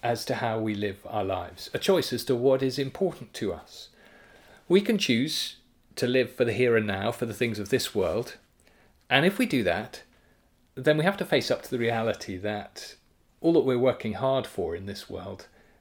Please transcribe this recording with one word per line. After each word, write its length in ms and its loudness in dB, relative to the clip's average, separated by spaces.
as 220 -2
to 120 -4
how 220 -2
we 160 -2
live 320 -6
our 200 -4
lives, 480 -6
a 40 -4
choice 360 2
as 100 -4
to 100 0
what 300 4
is 160 -2
important 540 -4
to 180 -4
us. 380 -14
We 100 6
can 180 2
choose 600 0
to 100 0
live 240 2
for 140 2
the 80 0
here 240 4
and 100 2
now, 240 -2
for 140 -4
the 80 -6
things 260 -2
of 80 -6
this 260 0
world, 440 0
and 160 6
if 120 4
we 80 2
do 180 2
that, 400 -2
then 220 2
we 60 0
have 140 2
to 80 -2
face 260 2
up 120 0
to 60 -16
the 80 -2
reality 600 -2
that 580 -8
all 100 4
that 140 6
we're 120 2
working 360 0
hard 340 0
for 300 -6
in 80 -10
this 240 -12
world 380 -12